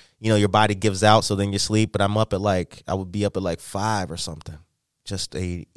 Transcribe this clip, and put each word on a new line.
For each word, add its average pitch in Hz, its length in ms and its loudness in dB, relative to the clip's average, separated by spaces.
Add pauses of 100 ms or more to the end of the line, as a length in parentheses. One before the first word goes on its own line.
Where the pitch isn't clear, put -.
(200)
you 110 100 -2
know, 110 60 4
your 104 140 4
body 107 240 4
gives 95 300 0
out, 107 200 8
so 104 120 -2
then 98 180 -2
you 98 60 -2
sleep. 110 320 0
But 98 100 -2
I'm 101 160 0
up 110 160 0
at, 95 80 -2
like, 92 460 -2
I 92 80 -2
would 92 160 -6
be 101 140 -2
up 98 120 -4
at, 92 60 -2
like, 85 160 -4
five 101 500 -4
or 82 80 -12
something, 78 400 -12 (480)
just - 300 -8
a, 87 420 -6